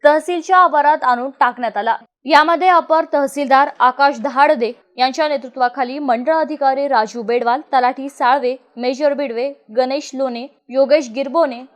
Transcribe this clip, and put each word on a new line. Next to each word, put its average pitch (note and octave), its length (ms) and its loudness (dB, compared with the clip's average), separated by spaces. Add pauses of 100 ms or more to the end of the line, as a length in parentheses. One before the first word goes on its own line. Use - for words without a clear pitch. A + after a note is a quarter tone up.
तहसीलच्या E4 540 2
आवारात D4+ 460 2
आणून B3 260 -2 (100)
टाकण्यात A#3+ 380 -2
आला. A3 180 -2 (300)
यामध्ये D#4 420 4
अपर D#4+ 460 2
तहसीलदार C#4 560 2 (100)
आकाश C4 400 2
दहाडदे B3+ 520 2 (260)
यांच्या C4 300 0
नेतृत्वाखाली B3+ 720 -4
मंडळ B3+ 340 0
अधिकारी C#4 540 0
राजू A3+ 340 -2
बेडवाल, A#3+ 400 -2 (120)
तलाठी C4 360 0
साळवे, B3+ 460 0 (220)
मेजर C4 360 -2
बिडवे, C4 380 -6 (260)
गणेश C4+ 360 -2
लोणे, B3+ 320 -6 (240)
योगेश C4 460 2
गिरबोने C4+ 460 -2 (140)